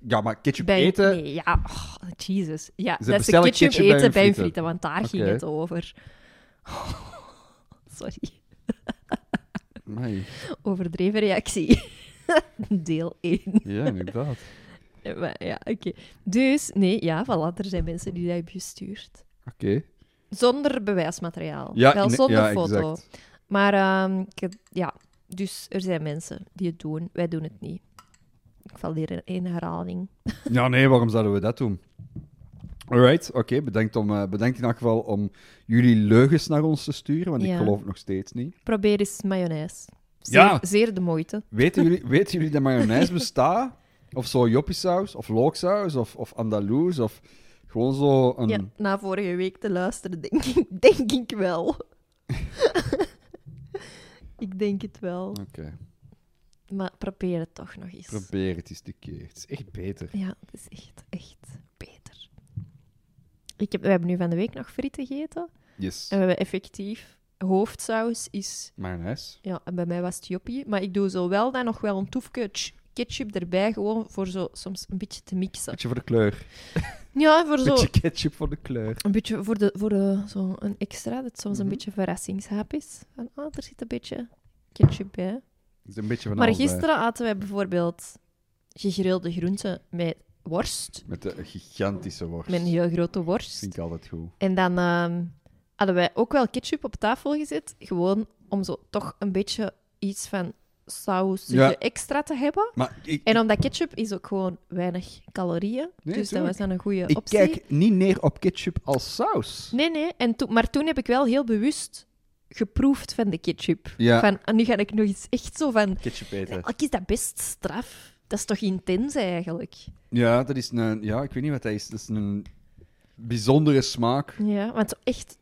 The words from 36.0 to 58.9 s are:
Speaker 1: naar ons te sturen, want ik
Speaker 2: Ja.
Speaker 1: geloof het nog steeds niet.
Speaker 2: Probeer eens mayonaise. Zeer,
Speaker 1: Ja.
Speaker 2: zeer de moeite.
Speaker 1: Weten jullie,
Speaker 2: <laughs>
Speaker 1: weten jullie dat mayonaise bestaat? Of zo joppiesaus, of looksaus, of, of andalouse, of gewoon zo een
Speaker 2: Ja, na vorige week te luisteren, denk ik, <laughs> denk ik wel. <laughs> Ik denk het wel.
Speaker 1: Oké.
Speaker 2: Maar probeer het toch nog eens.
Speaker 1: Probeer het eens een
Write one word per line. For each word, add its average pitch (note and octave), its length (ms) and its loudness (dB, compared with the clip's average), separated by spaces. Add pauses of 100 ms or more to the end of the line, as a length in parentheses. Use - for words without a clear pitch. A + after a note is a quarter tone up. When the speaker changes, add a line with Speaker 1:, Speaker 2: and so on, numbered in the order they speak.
Speaker 1:
naar D3+ 140 4
ons D#3 220 0
te D3 80 -6
sturen, E3+ 380 -2
want C3+ 120 0
ik F#3+ 60 0
Speaker 2:
Ja. F3+ 80 0
Speaker 1:
geloof G#2 220 2
het G2 80 -10
nog G2 100 -8
steeds - 360 -6
niet. B2+ 300 -6
Speaker 2:
Probeer G#3 360 2
eens G3+ 240 -2
mayonaise. F3 680 -4 (320)
Zeer, C#3 200 6
Speaker 1:
Ja. F#3 220 4
Speaker 2:
zeer G#3 320 2
de F#3 60 -4
moeite. E3+ 480 -4
Speaker 1:
Weten C#3+ 340 2
jullie, E3+ 260 4
Speaker 2:
<laughs> B2+ 80 2
Speaker 1:
weten G3+ 160 2
jullie D#3+ 180 0
dat D3 120 0
mayonaise C3 500 2
bestaat? F3+ 640 0 (380)
Of B2+ 140 -6
zo A#2+ 220 4
joppiesaus, F3 680 0
of - 140 -12
looksaus, D#3+ 640 0
of, A#2 220 -4
of - 160 -10
andalouse, A#2 720 0
of - 180 -4 (460)
gewoon B2 280 0
zo C3+ 420 4
een A#2+ 120 0
Speaker 2:
Ja, G#2+ 100 2 (180)
na G3 220 -2
vorige F#3+ 360 -2
week F#3 220 -4
te G#3 140 -6
luisteren, F3+ 500 -4
denk - 240 0
ik, - 300 2
<laughs> F#3 160 6
denk B3 220 2
ik A#3+ 260 -2
wel. F3+ 380 0 (500)
<laughs> - 300 -6 (1800)
Ik F#3+ 200 -8
denk G3+ 240 -2
het G3+ 180 -14
wel. F#3 280 -6
Speaker 1:
Oké. E2+ 480 -12 (960)
Speaker 2:
Maar F#3+ 260 -6
probeer F#3 400 -4
het E3 160 -8
toch - 220 -18
nog F3+ 160 -18
eens. - 140 -20
Speaker 1:
Probeer F#2+ 500 -4
het F2 140 -12
eens D#2+ 140 -16
een - 140 -14